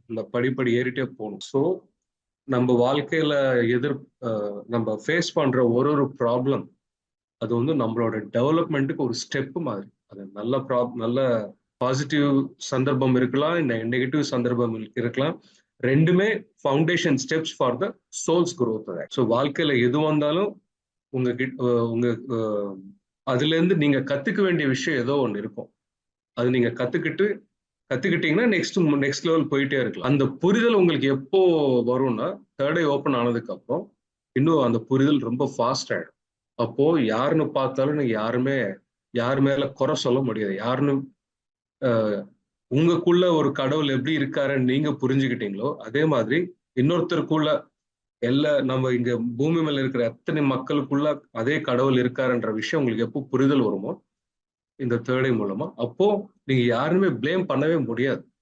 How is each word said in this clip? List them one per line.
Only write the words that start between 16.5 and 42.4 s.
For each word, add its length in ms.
foundation 480
steps 160
for 360
the 140
soul's 320
growth 260
தான். 240
So 340
வாழ்க்கையில 400
எது 160
வந்தாலும் 640
உங்க 160
கிட்-, 260
அஹ், 320
உங்க, 380
அஹ், 480
அதுல 340
இருந்து 200
நீங்க 240
கத்துக்க 420
வேண்டிய 260
விஷயம் 340
ஏதோ 120
ஒண்ணு 220
இருக்கும். 380
அது 180
நீங்க 180
கத்துக்கிட்டு, 720
கத்துக்கிட்டீங்கன்னா 520
நெக்ஸ்ட், 320
நெக்ஸ்ட் 460
லெவல் 240
போயிட்டே 320
இருக்கலாம். 300
அந்த 160
புரிதல் 460
உங்களுக்கு 360
எப்போ 320
வரும்னா, 540
தேர்ட் 160
ஐ 60
ஓப்பன் 300
ஆனதுக்கு 380
அப்புறம், 440
இன்னும் 240
அந்த 160
புரிதல் 400
ரொம்ப 380
ஃபாஸ்ட் 360
ஆயிடும். 240
அப்போ 480
யாருன்னு 480
பார்த்தாலும் 440
நீங்க 180
யாருமே, 520
யார் 240
மேல 280
குறை 260
சொல்ல 280
முடியாது. 320
யாருன்னு, 480
அஹ், 480